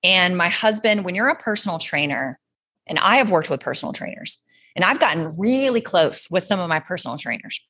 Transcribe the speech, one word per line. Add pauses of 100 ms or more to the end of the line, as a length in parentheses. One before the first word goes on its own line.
And
my
husband,
when
you're
a
personal
trainer, (460)
and
I
have
worked
with
personal
trainers, (380)
and
I've
gotten
really
close
with
some
of
my
personal
trainers, (100)